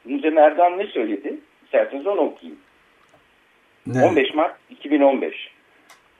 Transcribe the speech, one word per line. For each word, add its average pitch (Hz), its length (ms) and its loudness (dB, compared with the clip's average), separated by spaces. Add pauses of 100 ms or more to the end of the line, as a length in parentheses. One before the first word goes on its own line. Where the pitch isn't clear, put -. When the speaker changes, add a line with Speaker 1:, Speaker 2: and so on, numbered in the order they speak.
Speaker 1:
Bunun 135 140 -6
üzerine 156 220 2
Erdoğan 175 380 4
ne 208 80 -6
söyledi? - 540 -6 (240)
İsterseniz 139 420 -2
onu 196 140 -2
okuyayım. - 400 -6 (1300)
Speaker 2:
Ne? 127 180 0
Speaker 1:
On 170 120 4
beş 151 180 0
Mart 160 220 -2 (140)
iki - 200 -14
bin 147 100 2
on 135 200 4
beş. - 320 -10 (680)